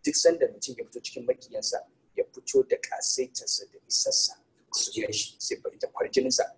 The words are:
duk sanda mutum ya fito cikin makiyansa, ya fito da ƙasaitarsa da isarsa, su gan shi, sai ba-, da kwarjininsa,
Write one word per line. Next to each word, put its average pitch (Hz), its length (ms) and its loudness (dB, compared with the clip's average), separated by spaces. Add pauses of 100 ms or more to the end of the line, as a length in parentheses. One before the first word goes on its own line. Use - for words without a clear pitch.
duk 151 100 0
sanda 165 340 6
mutum 113 300 -10
ya - 60 -8
fito - 180 -14
cikin 123 240 -10
makiyansa, - 520 -2 (380)
ya - 80 0
fito - 440 2
da - 80 4
ƙasaitarsa - 960 -4
da - 60 -20 (100)
isarsa, - 460 2 (380)
su - 280 -2
gan 104 120 -2
shi, - 260 -4
sai - 180 -4
ba-, - 140 -8 (100)
da - 80 -2
kwarjininsa, - 560 2 (140)